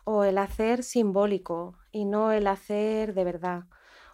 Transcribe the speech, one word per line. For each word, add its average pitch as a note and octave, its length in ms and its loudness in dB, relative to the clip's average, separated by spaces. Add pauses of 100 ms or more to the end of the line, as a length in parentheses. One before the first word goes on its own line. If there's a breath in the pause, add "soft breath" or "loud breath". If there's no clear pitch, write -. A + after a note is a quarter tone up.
o G#3 200 2
el G3 140 4
hacer A3 460 0
simbólico, G3 920 0 (140)
y G#3+ 120 -4
no G#3+ 300 2
el G#3 140 2
hacer G#3+ 680 -2
de F#3 100 0
verdad, F3 400 -4 (500 soft breath)